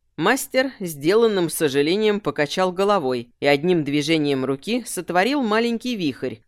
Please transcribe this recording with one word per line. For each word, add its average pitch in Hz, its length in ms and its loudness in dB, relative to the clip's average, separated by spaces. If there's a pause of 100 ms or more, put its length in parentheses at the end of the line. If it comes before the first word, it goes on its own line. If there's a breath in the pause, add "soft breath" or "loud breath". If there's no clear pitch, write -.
(160)
Мастер 262 640 0
сделанным 185 720 2
сожалением 175 720 0
покачал 156 500 -2
головой 170 720 0
и 135 40 -4
одним 151 380 4
движением 143 640 0
руки 190 420 -4
сотворил 196 560 0
маленький 233 540 -2
вихрь, 131 380 -4 (120)